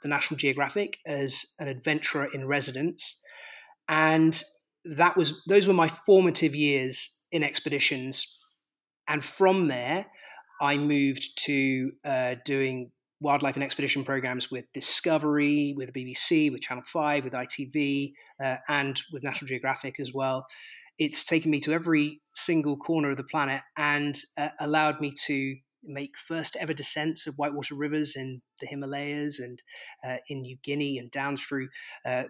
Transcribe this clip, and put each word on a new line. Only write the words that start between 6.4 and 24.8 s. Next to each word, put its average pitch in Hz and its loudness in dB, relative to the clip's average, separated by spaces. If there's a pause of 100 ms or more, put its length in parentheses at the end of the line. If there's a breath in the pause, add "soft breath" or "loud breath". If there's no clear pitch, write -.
years 139 2 (100)
in 160 2
expeditions. 139 -2 (680)
And 151 -2
from 190 4
there, 135 -2 (520 loud breath)
I 143 2
moved 139 2 (160)
to, 135 0 (120)
uh, 127 -2
doing 131 -2 (300)
wildlife 143 0
and 139 -4
expedition 139 -2
programs 127 -4
with 127 -8
Discovery, 147 2
with 131 -6
the 127 -16
B 127 -6
B 123 -10
C, 156 4
with 123 -4
Channel 123 -8
Five, 147 0
with 127 -8
I 127 -4
T 131 -8
V, 139 -2 (300 soft breath)
uh, 131 -2 (100)
and 139 0 (140)
with 131 -8
National 139 -6
Geographic 156 -4
as 127 -8
well. 131 -2 (540 loud breath)
It's 151 2
taken 165 2
me 143 2
to 151 -2
every 160 2 (140)
single 147 2
corner 147 0
of 135 -2
the 135 -6
planet 139 -2 (160)
and, 147 0 (160)
uh, 151 -4 (100)
allowed 151 2